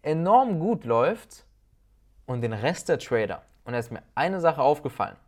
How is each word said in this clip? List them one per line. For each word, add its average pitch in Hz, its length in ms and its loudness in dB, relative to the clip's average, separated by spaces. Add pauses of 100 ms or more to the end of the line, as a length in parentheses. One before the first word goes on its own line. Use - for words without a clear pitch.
enorm 180 580 2
gut 190 240 -2
läuft, 123 600 0 (800)
und 123 160 -6
den 113 120 -2
Rest 123 360 -4
der 160 80 2
Trader? 110 460 -2 (220)
Und 120 80 -8
da 120 40 -2
ist 120 140 -6
mir 117 100 -10 (140)
eine 180 240 -2
Sache 156 240 2
aufgefallen. - 540 0 (100)